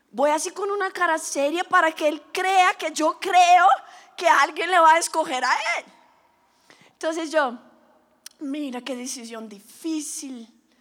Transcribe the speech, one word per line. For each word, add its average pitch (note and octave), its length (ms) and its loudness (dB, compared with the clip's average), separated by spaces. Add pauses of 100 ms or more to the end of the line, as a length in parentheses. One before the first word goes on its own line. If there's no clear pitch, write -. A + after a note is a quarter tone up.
(100)
Voy C4+ 200 0
así D#4+ 200 -2
con G4+ 200 -6
una G4+ 200 -4
cara E4+ 280 -2
seria D#4+ 460 -4
para E4+ 280 2
que E4 160 -2
él D4+ 140 -4 (100)
crea F#4+ 420 2
que D#4+ 180 -8
yo D#4 280 -2
creo F4+ 460 6 (500)
que F4 120 0
alguien D#4 420 2
le F#4 80 4
va D#4+ 160 8
a E4 40 4
escoger D#4 460 -4
a B3 80 0 (260)
él". - 60 -12 (1080)
Entonces D#4+ 380 -6
yo: C4+ 280 0 (800)
"Mira C#4 420 -8
qué B3 160 -10
decisión A#3 540 -12
difícil". C4+ 1000 -10 (320)